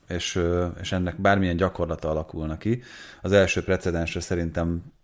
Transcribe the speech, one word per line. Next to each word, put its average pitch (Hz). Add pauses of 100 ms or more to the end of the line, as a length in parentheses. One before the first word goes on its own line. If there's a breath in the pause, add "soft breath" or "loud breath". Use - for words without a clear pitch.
és, 87
ö, 87 (140)
és -
ennek 90
bármilyen 95
gyakorlata 82
alakulna 78
ki, 120 (400 loud breath)
az 90
első 95
precedensre 87
szerintem 85 (220)